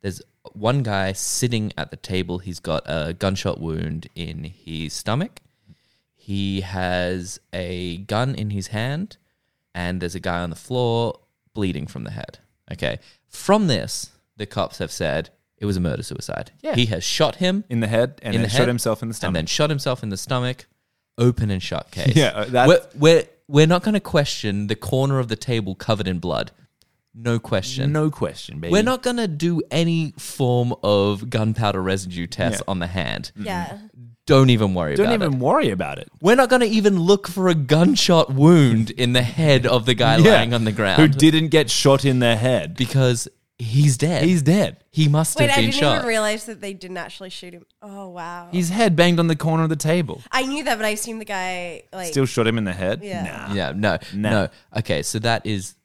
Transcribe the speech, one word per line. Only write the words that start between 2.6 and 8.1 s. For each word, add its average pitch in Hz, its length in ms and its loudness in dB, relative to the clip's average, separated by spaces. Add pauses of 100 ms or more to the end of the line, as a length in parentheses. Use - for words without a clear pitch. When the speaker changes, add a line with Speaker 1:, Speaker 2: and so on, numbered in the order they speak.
Speaker 1:
got 80 240 -4
a 80 300 -6
gunshot 95 440 -4
wound 80 560 -6
in 80 300 -10
his 80 480 -12
stomach. 139 480 -6 (760)
He 98 460 -4
has 92 800 -6 (140)
a 90 440 -8
gun 110 360 -4